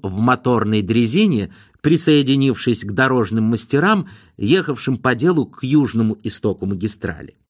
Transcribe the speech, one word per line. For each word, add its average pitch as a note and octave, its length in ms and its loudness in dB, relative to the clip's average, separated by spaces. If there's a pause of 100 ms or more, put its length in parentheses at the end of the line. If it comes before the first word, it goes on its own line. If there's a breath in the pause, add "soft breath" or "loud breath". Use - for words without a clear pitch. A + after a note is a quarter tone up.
в F#2+ 160 -6
моторной A#2 640 2
дрезине, A#2 720 0 (280 soft breath)
присоединившись C#3 1000 2
к G#2 80 -10
дорожным A2+ 540 0
мастерам, D3+ 640 0 (300 loud breath)
ехавшим C3+ 600 0
по B2+ 180 -2
делу D3+ 300 2
к - 180 -14
южному A#2 600 2
истоку G#2 420 -4
магистрали. F2+ 720 -8 (120)